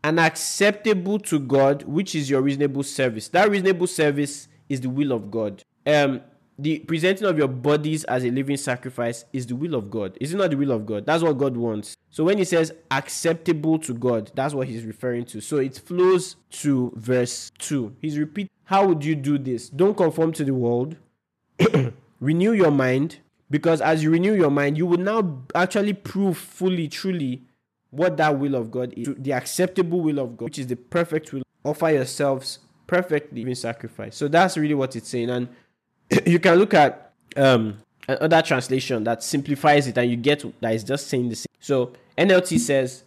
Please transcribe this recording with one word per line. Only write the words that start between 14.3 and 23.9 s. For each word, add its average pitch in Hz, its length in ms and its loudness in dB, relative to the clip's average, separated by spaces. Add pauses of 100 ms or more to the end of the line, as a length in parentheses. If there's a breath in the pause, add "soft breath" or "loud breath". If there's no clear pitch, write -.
that's 143 220 -4
what 131 120 -2
he's 117 160 -10
referring 120 420 -6
to. 110 140 -14
So 147 180 -4
it 135 200 -2
flows 180 580 2 (280)
to 131 320 0
verse 120 640 -2
two. 127 420 -4
He's 151 160 -4
repeat, 156 320 -6 (160)
"How 196 220 4
would 156 180 2
you 156 100 2
do 143 220 0
this? 127 320 -4
Don't 190 260 2
conform 160 380 2
to 156 100 -4
the 139 100 0
world. 123 440 0 (640)
<clears throat> - 600 0
Renew 170 340 2
your 180 180 6
mind, 135 480 0 (320)
because 156 280 2
as 160 220 2